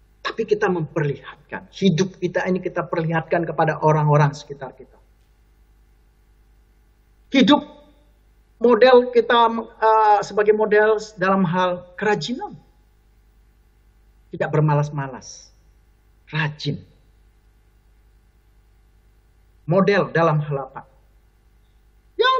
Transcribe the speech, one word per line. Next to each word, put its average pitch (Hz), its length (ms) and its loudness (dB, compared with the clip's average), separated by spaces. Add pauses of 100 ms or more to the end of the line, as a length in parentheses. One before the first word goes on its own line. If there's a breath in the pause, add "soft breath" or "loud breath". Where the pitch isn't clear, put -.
(200)
Tapi - 240 -8
kita 208 240 0
memperlihatkan, 151 1000 -6
hidup 190 480 0
kita 175 320 -4
ini 185 100 -2
kita 175 260 -6
perlihatkan 165 600 -2
kepada 160 360 -2
orang-orang 147 540 2
sekitar - 380 -16
kita. - 260 -20 (2250)
Hidup 277 500 2 (800)
model 247 560 4
kita, 233 320 2 (320)
eh, 220 420 2
sebagai 208 300 0
model 214 480 2 (160)
dalam 190 320 0
hal 180 480 -4
kerajinan. 285 580 -4 (1800)
Tidak 165 220 -6
bermalas-malas. 147 1000 -2 (800)
Rajin. 147 480 -6 (3000)
Model 185 480 0
dalam 160 300 2
hal 143 260 -8
apa? - 160 -16 (1300)
Ya, 494 100 2 (100)